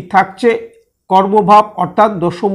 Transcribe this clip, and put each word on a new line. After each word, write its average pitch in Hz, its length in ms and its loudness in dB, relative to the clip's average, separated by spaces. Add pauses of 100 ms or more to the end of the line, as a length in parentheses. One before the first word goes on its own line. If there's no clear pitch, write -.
(100)
থাকছে 196 400 0 (600)
কর্মভাব 196 540 2 (120)
অর্থাৎ 214 420 0
দশম 175 360 -4